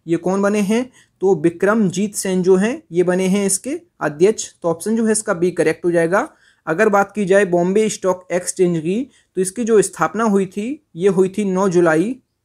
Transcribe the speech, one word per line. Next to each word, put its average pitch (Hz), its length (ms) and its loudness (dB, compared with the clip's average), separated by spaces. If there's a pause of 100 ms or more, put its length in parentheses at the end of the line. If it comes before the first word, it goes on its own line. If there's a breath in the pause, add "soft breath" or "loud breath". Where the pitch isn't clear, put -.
ये 165 100 0
कौन 180 240 -2
बने 202 200 0
हैं? 220 280 -2 (320 soft breath)
तो 190 140 2
विक्रमजीत 190 800 0
सेन 185 280 -2
जो 185 120 4
हैं 233 260 0 (100)
ये 175 120 0
बने 180 240 0
हैं 202 180 0
इसके 262 340 -6 (220)
अध्यक्ष। 156 500 0 (100)
तो 170 80 -2
ऑप्शन 185 260 -4
जो 226 100 0
है 220 60 2
इसका 214 220 -2
बी 175 180 -2
करेक्ट 160 340 -2
हो 175 60 0
जाएगा। 175 360 0 (400 soft breath)
अगर 185 220 2
बात 202 220 2
की 208 140 -4
जाए 196 200 4
बॉम्बे 180 440 2
स्टॉक 185 420 -4
एक्सचेंज 170 480 -2
की 190 300 -4 (280 soft breath)
तो 185 40 0
इसकी 190 220 -6
जो 214 180 4
स्थापना - 440 -2
हुई 196 220 2
थी 208 180 -10 (300)
ये 180 140 0
हुई 185 200 2
थी 208 160 -4
नौ 190 240 0
जुलाई, 175 460 2 (300)